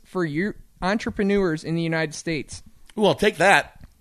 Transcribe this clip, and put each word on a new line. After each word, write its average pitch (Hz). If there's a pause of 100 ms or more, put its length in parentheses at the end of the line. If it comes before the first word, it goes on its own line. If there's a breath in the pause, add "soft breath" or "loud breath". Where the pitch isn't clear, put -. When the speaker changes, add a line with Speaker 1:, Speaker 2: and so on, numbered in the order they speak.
Speaker 1:
for 185
u-, 165 (280)
entrepreneurs 196
in 165
the 170
United 160
States. - (320)
Speaker 2:
Well, 190
take 214
that. 170 (220)